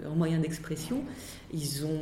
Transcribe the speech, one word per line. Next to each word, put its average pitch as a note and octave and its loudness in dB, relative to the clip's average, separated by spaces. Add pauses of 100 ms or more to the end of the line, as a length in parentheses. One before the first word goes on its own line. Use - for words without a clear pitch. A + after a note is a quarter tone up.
leur D3+ -2
moyen E3 6
d'expression. D#3+ 0 (560)
Ils C#3+ 0
ont, D#3 2 (120)